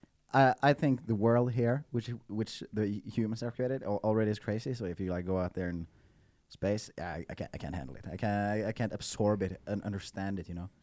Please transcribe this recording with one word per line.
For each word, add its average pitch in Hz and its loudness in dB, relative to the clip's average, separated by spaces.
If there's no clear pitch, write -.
I, 131 8
I 147 8
think 139 2
the 113 2
world 117 4
here, 123 2
which, 117 -4
which 107 -4
the 107 0
hu-, 104 -4
humans 110 0
have 120 -6
created, 127 -2
al-, 101 -2
already 110 4
is 104 -2
crazy. 113 -2
So 113 -4
if 87 -4
you, 92 -2
like, 90 -2
go 92 2
out 90 0
there 90 -2
in 85 -4
space, 104 -2
I, 85 -6
I 85 -10
can't, - -8
I - -10
can't 76 -6
handle 65 -6
it. - -14
I 76 -6
can't, 104 0
I, 101 0
I 113 -2
can't 110 -2
absorb 104 2
it 90 -2
and 101 -2
understand 98 -4
it. 87 -10
You 90 -8
know? 87 -8